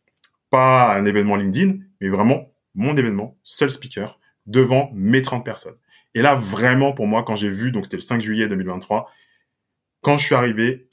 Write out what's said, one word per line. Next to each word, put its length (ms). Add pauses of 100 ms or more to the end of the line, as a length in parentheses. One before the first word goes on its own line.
(520)
pas 440
un 100
événement 300
LinkedIn, 420 (240)
mais 80
vraiment 420 (240)
mon 200
événement, 480
seul 280
speaker, 480 (260)
devant 480
mes 280
trente 240
personnes. 300 (400)
Et 60
là, 140
vraiment, 580
pour 140
moi, 160
quand 120
j'ai 140
vu, 220
donc 140
c'était 120
le 40
cinq 200
juillet 260
deux 80
mille 120
vingt-trois, 440 (880)
quand 160
je 80
suis 100
arrivé, 580